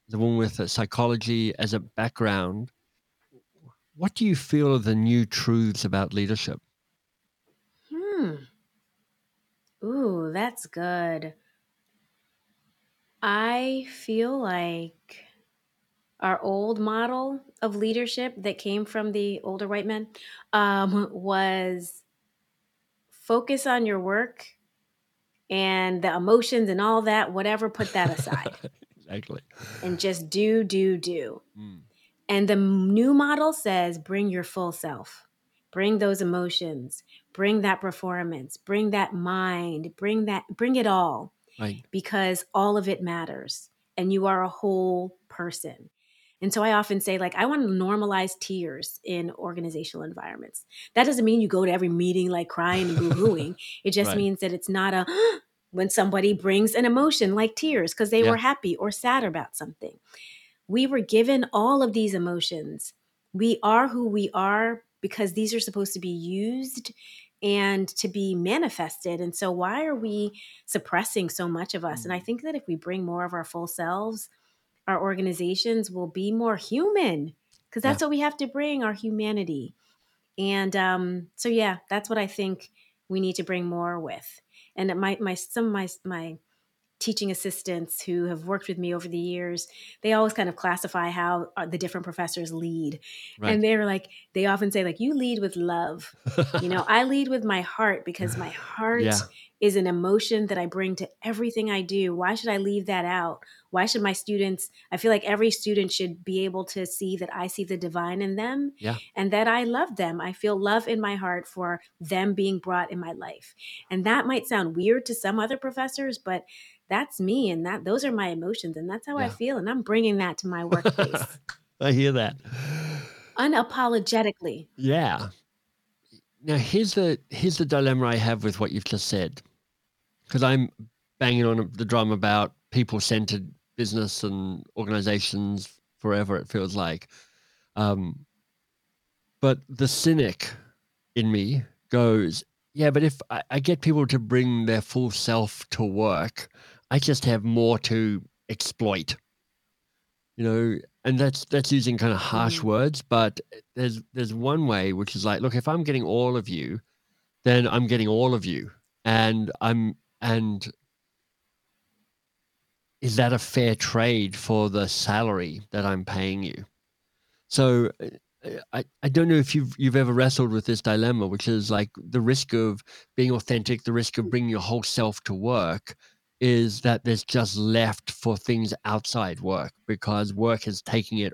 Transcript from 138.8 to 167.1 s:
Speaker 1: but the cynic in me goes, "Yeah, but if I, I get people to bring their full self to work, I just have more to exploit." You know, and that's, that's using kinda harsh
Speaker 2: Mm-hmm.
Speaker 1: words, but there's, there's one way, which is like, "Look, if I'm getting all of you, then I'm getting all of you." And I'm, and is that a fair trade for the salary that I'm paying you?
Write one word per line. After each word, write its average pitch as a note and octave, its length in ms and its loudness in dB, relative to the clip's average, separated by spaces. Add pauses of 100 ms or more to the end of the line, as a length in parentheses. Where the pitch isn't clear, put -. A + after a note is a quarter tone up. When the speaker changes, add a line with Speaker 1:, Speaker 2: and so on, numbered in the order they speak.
Speaker 1:
but C3+ 180 4 (100)
the C3+ 180 0
cynic C#3+ 640 2 (640)
in A2 160 2
me G#2+ 320 0 (260)
goes, A2 540 4 (300)
"Yeah, D3 180 2
but D3 120 4
if C#3+ 260 2
I, - 220 -6
I C#3 80 0
get D#3+ 220 0
people D3+ 260 4
to C3+ 120 2
bring A#2+ 460 2
their A2 160 2
full B2 300 -2
self A2+ 600 0
to A#2 120 -2
work, G2 640 0 (420)
I C3+ 80 4
just C#3 260 2
have A2+ 180 4
more A#2 360 4
to G#2+ 420 0 (280)
exploit." G2+ 640 -2 (1200)
You A#2 80 -2
know, A2+ 340 2 (240)
and B2+ 160 2
that's, C3+ 260 2
that's C#3+ 260 2
using B2 260 4
kinda A2 200 4
harsh A2+ 420 0
Speaker 2:
Mm-hmm. A2 80 -2
Speaker 1:
words, C3 340 2
but A2+ 380 2 (360)
there's, A#2+ 260 -2 (120)
there's A#2 200 -4
one C#3 340 0
way, G2 260 2
which G2 220 -2
is G#2 100 -2
like, G#2 160 2
"Look, B2 140 2
if A#2+ 120 -2
I'm E3 160 2
getting C3+ 200 0
all B2 340 2
of G2+ 120 -4
you, E2 300 -4 (640)
then B2 220 6
I'm A#2+ 200 2
getting A2 220 4
all B2 240 4
of G#2 120 0
you." D#2+ 260 -4 (340)
And A2+ 460 4 (100)
I'm, A2+ 340 2 (260)
and A2 480 0 (2250)
is A#2 140 0
that B2 180 4
a A#2 60 2
fair A#2 360 2
trade A2+ 600 2
for G#2+ 340 2
the G2 180 0
salary G2+ 760 0 (100)
that G2+ 140 -2
I'm F#2+ 180 -2
paying F#2+ 400 -4
you? - 220 -10 (800)